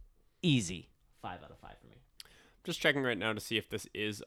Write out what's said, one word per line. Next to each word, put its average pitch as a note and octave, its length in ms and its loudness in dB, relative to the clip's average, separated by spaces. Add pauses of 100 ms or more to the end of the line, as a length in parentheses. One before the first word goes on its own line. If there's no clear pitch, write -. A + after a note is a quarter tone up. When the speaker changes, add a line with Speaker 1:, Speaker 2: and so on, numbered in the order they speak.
(440)
Speaker 1:
Easy G2 460 2 (320)
five F2+ 220 -10
out D2 60 -18
of - 80 -20
five - 240 -20
for - 60 -20
me. A1 100 -20 (640)
Speaker 2:
Just F3 160 -6
checking C#3+ 240 4
right A#2+ 140 2
now G#2+ 160 0
to G#2+ 80 -4
see - 160 0
if G#2 100 0
this - 260 -6
is G#2 340 -4